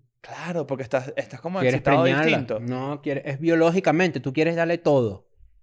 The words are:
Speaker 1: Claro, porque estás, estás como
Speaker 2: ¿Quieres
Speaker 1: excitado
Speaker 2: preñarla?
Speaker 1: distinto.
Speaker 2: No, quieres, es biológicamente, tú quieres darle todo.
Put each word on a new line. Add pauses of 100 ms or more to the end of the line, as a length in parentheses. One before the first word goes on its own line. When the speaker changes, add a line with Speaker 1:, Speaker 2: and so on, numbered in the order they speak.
(220)
Speaker 1:
Claro,
porque
estás,
estás
como
Speaker 2:
¿Quieres
Speaker 1:
excitado
Speaker 2:
preñarla?
Speaker 1:
distinto.
Speaker 2:
No,
quieres,
es
biológicamente,
tú
quieres
darle
todo. (360)